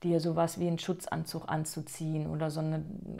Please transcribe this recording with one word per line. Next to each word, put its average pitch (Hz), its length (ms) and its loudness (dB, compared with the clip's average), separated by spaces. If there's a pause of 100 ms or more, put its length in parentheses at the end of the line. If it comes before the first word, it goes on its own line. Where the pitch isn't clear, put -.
dir 170 160 6
sowas 165 400 2
wie 175 80 2
einen 170 120 2
Schutzanzug - 720 -4
anzuziehen 156 760 -2
oder 156 240 0
so 156 100 -2
eine 156 220 0 (380)